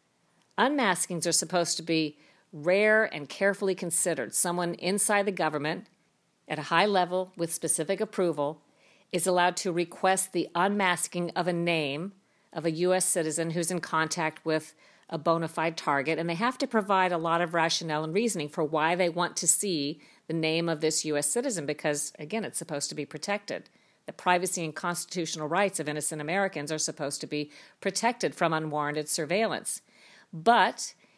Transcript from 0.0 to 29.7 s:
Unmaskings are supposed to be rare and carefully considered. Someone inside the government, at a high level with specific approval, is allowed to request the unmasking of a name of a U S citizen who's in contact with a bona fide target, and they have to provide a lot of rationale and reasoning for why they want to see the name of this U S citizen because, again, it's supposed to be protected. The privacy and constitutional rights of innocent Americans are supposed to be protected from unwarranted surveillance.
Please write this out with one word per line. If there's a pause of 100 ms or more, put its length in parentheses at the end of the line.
Unmaskings
are
supposed
to
be (340)
rare
and
carefully
considered.
Someone
inside
the
government, (600)
at
a
high
level
with
specific
approval, (500)
is
allowed
to
request
the
unmasking
of
a
name (400)
of
a
U
S
citizen
who's
in
contact
with (360)
a
bona
fide
target,
and
they
have
to
provide
a
lot
of
rationale
and
reasoning
for
why
they
want
to
see (280)
the
name
of
this
U
S
citizen
because,
again,
it's
supposed
to
be
protected. (380)
The
privacy
and
constitutional
rights
of
innocent
Americans
are
supposed
to
be (300)
protected
from
unwarranted
surveillance. (500)